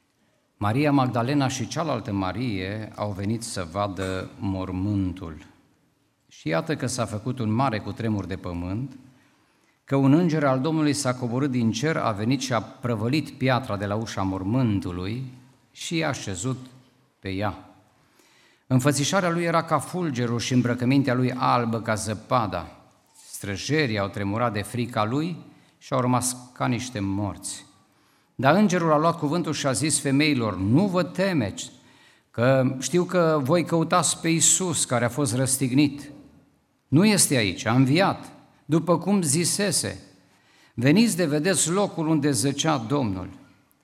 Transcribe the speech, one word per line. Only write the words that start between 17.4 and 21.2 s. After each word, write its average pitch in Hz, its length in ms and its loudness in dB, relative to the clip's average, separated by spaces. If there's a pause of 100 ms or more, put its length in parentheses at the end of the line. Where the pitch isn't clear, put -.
Înfățișarea 143 580 2
lui 170 140 -2
era 165 200 2
ca 165 160 0
fulgerul 123 600 -4
și 113 140 -2
îmbrăcămintea 127 600 2
lui 127 200 -2